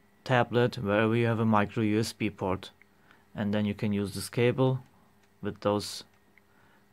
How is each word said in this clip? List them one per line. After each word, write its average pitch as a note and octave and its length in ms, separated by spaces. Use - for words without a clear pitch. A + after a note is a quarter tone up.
tablet, A#2+ 540
wherever A2 380
you A#2 100
have A2+ 140
a A#2 60
micro G#2+ 360
U G#2+ 180
S A#2 140
B G#2+ 160
port, F#2+ 400
and G#2 200
then G#2+ 120
you G2+ 80
can G#2 200
use G2+ 200
this G2 160
cable C3 540
with G2 200
those G#2 420